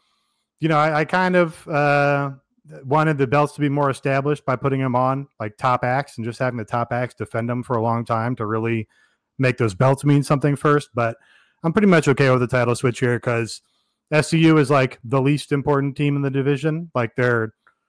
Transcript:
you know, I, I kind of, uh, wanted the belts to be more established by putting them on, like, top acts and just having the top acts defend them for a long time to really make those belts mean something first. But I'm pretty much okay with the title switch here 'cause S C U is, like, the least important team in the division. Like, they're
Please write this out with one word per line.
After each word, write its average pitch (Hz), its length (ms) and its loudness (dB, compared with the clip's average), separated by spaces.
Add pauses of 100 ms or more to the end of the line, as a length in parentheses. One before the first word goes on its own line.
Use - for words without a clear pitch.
(600)
you 156 80 -2
know, 160 100 2
I, 151 220 2
I 156 40 2
kind 180 300 0
of, 175 320 0
uh, 143 640 2 (540)
wanted 151 340 0
the 135 80 2
belts 143 280 2
to - 60 -8
be 147 80 0
more 139 220 0
established 139 560 -2
by 127 100 -2
putting 135 240 -2
them 131 140 -2
on, 131 320 0 (140)
like, 107 180 -8
top 123 260 0
acts 131 320 -2
and 113 80 -8
just 113 140 -8
having 127 180 -2
the 113 80 -6
top 117 280 -4
acts 120 220 -6
defend 113 340 -6
them 123 140 -4
for 123 140 -4
a 110 60 0
long 117 220 -2
time 117 320 -2
to 110 100 -6
really 113 420 -4 (500)
make 131 200 0
those 110 160 0
belts 131 300 0
mean 143 180 4
something 143 340 0
first. 147 380 0
But 117 220 -2 (460)
I'm 165 100 -2
pretty 208 160 4
much 165 200 4
okay 135 220 4
with 127 100 4
the 123 60 0
title 120 280 0
switch 123 260 -2
here 120 180 0
'cause 117 420 -4 (500)
S 151 180 0
C 165 100 0
U 160 200 6
is, 135 120 2
like, 131 340 2
the 131 160 0
least 139 320 -2
important 139 440 -2
team 143 200 0
in 143 60 -4
the 139 80 -2
division. 147 640 -4
Like, 120 220 -2
they're 117 360 0 (360)